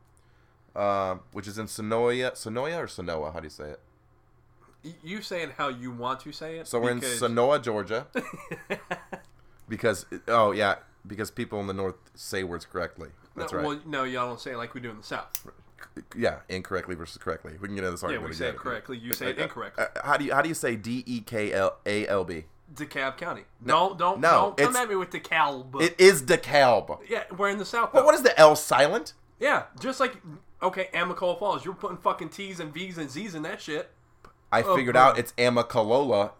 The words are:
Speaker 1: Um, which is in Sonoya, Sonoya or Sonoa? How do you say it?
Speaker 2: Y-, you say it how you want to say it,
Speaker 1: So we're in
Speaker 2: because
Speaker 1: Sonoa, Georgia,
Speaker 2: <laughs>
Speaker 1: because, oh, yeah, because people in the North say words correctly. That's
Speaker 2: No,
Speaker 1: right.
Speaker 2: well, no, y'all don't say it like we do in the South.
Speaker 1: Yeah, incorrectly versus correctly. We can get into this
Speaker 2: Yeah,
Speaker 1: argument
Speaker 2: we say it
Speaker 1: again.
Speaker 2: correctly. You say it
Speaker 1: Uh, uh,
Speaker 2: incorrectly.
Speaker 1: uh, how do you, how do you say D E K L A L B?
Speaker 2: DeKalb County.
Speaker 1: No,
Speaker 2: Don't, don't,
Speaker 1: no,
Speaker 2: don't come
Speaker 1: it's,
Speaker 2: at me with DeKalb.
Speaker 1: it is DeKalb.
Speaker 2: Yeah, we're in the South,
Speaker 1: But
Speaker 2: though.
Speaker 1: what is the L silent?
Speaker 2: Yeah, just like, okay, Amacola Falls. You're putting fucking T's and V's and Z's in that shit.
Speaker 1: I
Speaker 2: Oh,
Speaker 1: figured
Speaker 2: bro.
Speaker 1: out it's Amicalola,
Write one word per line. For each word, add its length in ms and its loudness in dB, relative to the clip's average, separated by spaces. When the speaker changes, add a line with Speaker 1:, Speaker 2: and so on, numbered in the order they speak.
Speaker 1:
Um, 460 0
which 140 -10
is 100 -12
in 100 -6
Sonoya, 640 -2
Sonoya 460 -6
or 100 -8
Sonoa? 460 -8
How 80 -10
do 40 -10
you 40 -14
say 220 -14
it? 80 -16
Speaker 2:
Y-, 180 -16
you 180 -10
say 220 -6
it 140 -8
how 100 -2
you 240 -8
want 300 -6
to 100 -16
say 280 -12
it, 80 -16
Speaker 1:
So 120 -2
we're 120 2
in 80 -4
Speaker 2:
because 220 -4
Speaker 1:
Sonoa, 400 2
Georgia, 460 -4
Speaker 2:
<laughs> 800 -14
Speaker 1:
because, 360 -2
oh, 240 4
yeah, 240 2
because 260 -8
people 280 -6
in 80 -4
the 60 -4
North 220 -4
say 280 -6
words 220 -8
correctly. 440 -8
That's 160 -8
Speaker 2:
No, 80 -4
Speaker 1:
right. 80 -2
Speaker 2:
well, 180 -6
no, 180 -4
y'all 240 -4
don't 120 -10
say 120 -10
it 60 -8
like 160 -10
we 80 -12
do 80 -10
in 80 -14
the 60 -20
South. 420 -10
Speaker 1:
Yeah, 320 -2
incorrectly 480 -6
versus 220 -12
correctly. 420 -8
We 80 -10
can 80 -8
get 80 -4
into 80 -2
this 120 -8
Speaker 2:
Yeah, 60 -2
Speaker 1:
argument 200 -6
Speaker 2:
we 60 -10
say 100 -6
it 40 -4
Speaker 1:
again. 100 -10
Speaker 2:
correctly. 380 -8
You 160 -8
say 180 -4
it 60 -10
Speaker 1:
Uh, 40 -4
uh, 40 -4
Speaker 2:
incorrectly. 380 -8
Speaker 1:
uh, 220 -6
how 120 0
do 80 -4
you, 80 -2
how 80 4
do 80 -2
you 60 -4
say 200 -2
D 300 -6
E 160 -6
K 300 -4
L 340 0
A 220 0
L 160 0
B? 220 -8
Speaker 2:
DeKalb 440 -6
County. 260 -10
Speaker 1:
No, 300 4
Speaker 2:
Don't, 80 -8
don't, 240 0
Speaker 1:
no, 100 6
Speaker 2:
don't 260 4
come 120 6
Speaker 1:
it's, 100 0
Speaker 2:
at 100 0
me 60 -2
with 140 -2
DeKalb. 720 -2
Speaker 1:
it 180 2
is 240 10
DeKalb. 760 6
Speaker 2:
Yeah, 140 -4
we're 140 2
in 80 -2
the 80 -6
South, 260 0
Speaker 1:
But 100 6
Speaker 2:
though. 40 6
Speaker 1:
what 100 10
is 80 0
the 160 6
L 160 12
silent? 580 2
Speaker 2:
Yeah, 240 2
just 200 -6
like, 160 0
okay, 320 -2
Amacola 460 -2
Falls. 260 -2
You're 80 -8
putting 240 -8
fucking 320 -2
T's 320 -12
and 120 -12
V's 240 -10
and 120 -8
Z's 260 -10
in 60 -8
that 200 -8
shit. 300 -8
Speaker 1:
I 80 6
Speaker 2:
Oh, 140 4
Speaker 1:
figured 180 2
Speaker 2:
bro. 80 10
Speaker 1:
out 180 6
it's 140 -4
Amicalola, 1080 2